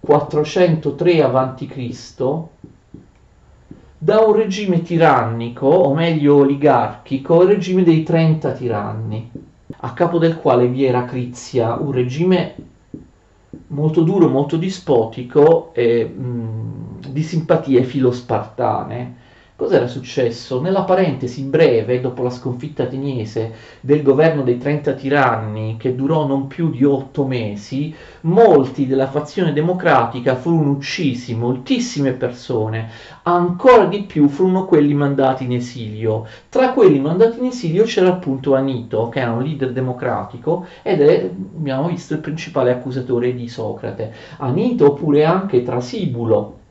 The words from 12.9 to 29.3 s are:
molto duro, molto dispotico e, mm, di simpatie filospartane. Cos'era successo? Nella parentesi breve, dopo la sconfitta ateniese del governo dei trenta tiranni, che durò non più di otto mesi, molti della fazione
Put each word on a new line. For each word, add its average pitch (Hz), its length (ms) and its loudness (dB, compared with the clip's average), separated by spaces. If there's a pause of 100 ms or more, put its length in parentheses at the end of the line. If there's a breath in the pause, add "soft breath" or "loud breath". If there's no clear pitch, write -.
molto 156 340 0
duro, 170 260 4
molto 143 300 -2
dispotico 151 1120 0
e, 117 320 2
mm, 113 1040 -10
di 139 140 -4
simpatie 151 640 0
filospartane. 120 1400 -4 (340 soft breath)
Cos'era 135 300 0
successo? 123 760 -4
Nella 190 220 0
parentesi 151 640 -2
breve, 127 560 2
dopo 127 240 -4
la 123 60 -2
sconfitta - 520 -8
ateniese 123 720 -6 (260 loud breath)
del 143 220 2
governo 143 400 4
dei 123 160 0
trenta 143 360 -2
tiranni, 110 840 -2
che 123 160 -2
durò 143 320 0
non 135 220 -2
più 165 220 -2
di 123 120 -2
otto 139 420 0
mesi, 127 720 -6 (280 loud breath)
molti 165 680 4
della 135 180 2
fazione 151 460 -2